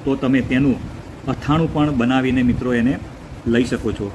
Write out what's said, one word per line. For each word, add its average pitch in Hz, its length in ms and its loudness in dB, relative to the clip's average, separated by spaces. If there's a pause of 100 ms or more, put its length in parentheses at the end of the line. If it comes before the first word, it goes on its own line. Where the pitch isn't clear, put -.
તો 135 120 0
તમે 131 240 2
તેનું 131 560 0 (320)
અથાણું 151 460 0
પણ 151 220 2
બનાવીને 127 460 2
મિત્રો 123 320 2
એને 120 240 2 (480)
લઈ 120 180 4
શકો 117 280 -2
છો. 101 220 -6